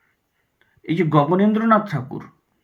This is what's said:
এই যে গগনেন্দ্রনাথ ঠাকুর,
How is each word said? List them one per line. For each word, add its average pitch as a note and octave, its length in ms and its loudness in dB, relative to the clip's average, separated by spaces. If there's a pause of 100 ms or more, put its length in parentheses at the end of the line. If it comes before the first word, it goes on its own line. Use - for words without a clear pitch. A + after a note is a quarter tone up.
(840)
এই D#3 140 -4
যে F3+ 40 2 (120)
গগনেন্দ্রনাথ G#3 760 2
ঠাকুর, - 320 -8 (400)